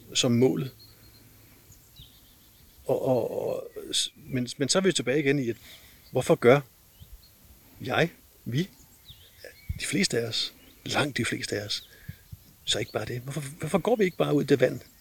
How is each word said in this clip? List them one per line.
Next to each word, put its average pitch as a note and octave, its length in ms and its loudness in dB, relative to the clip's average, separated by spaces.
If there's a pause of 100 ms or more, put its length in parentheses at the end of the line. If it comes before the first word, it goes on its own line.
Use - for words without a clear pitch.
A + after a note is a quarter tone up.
(140)
som B2+ 180 2
målet. C3 400 4 (2250)
Og, - 220 0
og, - 400 0
og, - 240 -6 (220)
s-, - 220 -2
men, B2 320 -6 (100)
men C3+ 120 0
så - 80 2
er F#3+ 40 2
vi F#3+ 120 4
tilbage C3 260 0
igen C#3+ 200 2
i, A#2 100 -2
at A2 60 -4 (560)
hvorfor B2+ 240 2
gør B2+ 240 8 (1200)
jeg, B2+ 280 0 (360)
vi, C3+ 240 -2 (1120)
de - 60 -8
fleste D3 340 0
af A#2 80 -2
os, - 260 -6 (320)
langt C3 320 -2
de A#2+ 80 0
fleste - 340 -2
af G2+ 60 -6
os, - 240 -8 (760)
så - 140 -2
ikke A2+ 120 -6
bare G#2+ 140 -4
det? A#2+ 160 -6
Hvorfor, C#3 200 -8 (180)
hvorfor D#3+ 180 0
går G#3 180 2
vi A3 80 2
ikke F3+ 140 0
bare D3 160 0
ud C#3 100 4
i - 20 -8
det C3+ 140 4
vand B2+ 200 2 (220)